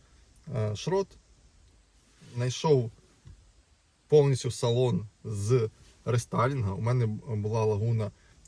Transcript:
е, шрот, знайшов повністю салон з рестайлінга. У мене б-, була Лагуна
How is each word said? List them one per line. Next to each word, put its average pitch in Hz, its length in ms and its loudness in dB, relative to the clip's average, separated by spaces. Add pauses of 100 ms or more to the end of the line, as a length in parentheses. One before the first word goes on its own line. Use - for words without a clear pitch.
(540)
е, 107 220 -2
шрот, 190 320 -2 (1300)
знайшов 123 560 2 (1160)
повністю 139 420 4
салон 120 560 0 (180)
з 110 460 0 (340)
рестайлінга. 120 680 -2
У 98 80 -8
мене 120 260 0
б-, 107 300 -6
була 107 280 -2
Лагуна 107 460 0 (380)